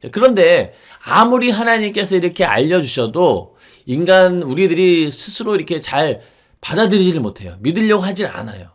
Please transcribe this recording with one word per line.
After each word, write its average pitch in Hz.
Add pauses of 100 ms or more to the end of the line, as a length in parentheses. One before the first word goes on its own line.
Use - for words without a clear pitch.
자, 123
그런데 175 (300)
아무리 240
하나님께서 214
이렇게 175
알려주셔도 131 (300)
인간, 180
우리들이 165
스스로 214
이렇게 165
잘 143 (380)
받아들이지를 185
못해요. 101
믿으려고 196
하질 190
않아요. 101